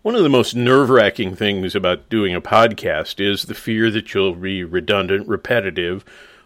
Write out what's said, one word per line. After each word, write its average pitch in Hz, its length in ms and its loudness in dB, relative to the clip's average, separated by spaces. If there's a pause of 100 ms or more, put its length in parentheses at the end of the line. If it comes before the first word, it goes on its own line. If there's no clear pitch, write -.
One 226 140 -2
of 208 80 4
the 147 60 4
most 123 260 2
nerve-wracking 120 800 4
things 98 400 -2
about 90 340 -2
doing 101 240 0
a 87 80 -4
podcast 98 800 0
is 101 200 -2
the - 100 -12
fear 113 380 -2
that - 240 -6
you'll 95 180 0
be 92 300 -6
redundant, 95 640 -2
repetitive, 95 760 -4 (420)